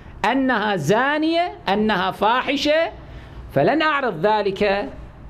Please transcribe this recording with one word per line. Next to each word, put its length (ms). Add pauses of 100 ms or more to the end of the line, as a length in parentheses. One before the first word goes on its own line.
(240)
أنها 520
زانية، 760 (160)
أنها 420
فاحشة، 800 (600)
فلن 300
أعرض 440
ذلك 640 (420)